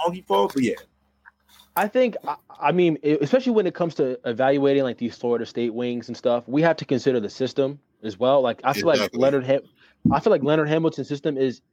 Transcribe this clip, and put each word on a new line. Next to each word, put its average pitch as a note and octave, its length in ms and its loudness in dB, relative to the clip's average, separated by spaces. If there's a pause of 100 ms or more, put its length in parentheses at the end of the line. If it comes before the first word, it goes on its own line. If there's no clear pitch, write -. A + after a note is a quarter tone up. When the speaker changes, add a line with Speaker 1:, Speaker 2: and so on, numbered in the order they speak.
Speaker 1:
long F3 80 0
he F3+ 100 -12
falls, G3 320 0
but C3+ 100 0
yeah. G#2 100 0 (1000)
Speaker 2:
I G3 100 0
think, A#3 300 0 (100)
I, D3 80 -4 (260)
I D3+ 120 2
mean, E3+ 320 2
e-, D3+ 160 2
especially B3 320 0
when G#3+ 140 2
it E3 80 -4
comes E3+ 200 -4
to B2+ 240 -2 (100)
evaluating, C#3 540 2
like, A#2+ 160 -4
these A#2+ 180 -6
Florida A#2 300 -2
State A#2+ 260 -4
wings A#2+ 360 -6
and A#2 80 -10
stuff, A#2+ 320 0
we C#3+ 140 0
have E3 160 4
to C#3+ 60 -8
consider B2+ 360 0
the G2+ 100 -6
system C3+ 480 -4 (240)
as G#2+ 160 -10
well. C3 240 2
Like, A#2 220 -2
I C#3 80 0
feel C#3 160 -2
like D3 80 4
Speaker 3:
Exactly. A2 240 -2
Speaker 2:
Leonard C3+ 260 2
Ham-, C3+ 160 0 (480)
I C3+ 80 2
feel G#3+ 140 2
like D3+ 100 2
Leonard D3+ 260 0
Hamilton's D#3+ 400 -2
system C#3+ 300 -4
is, C3 240 -2 (100)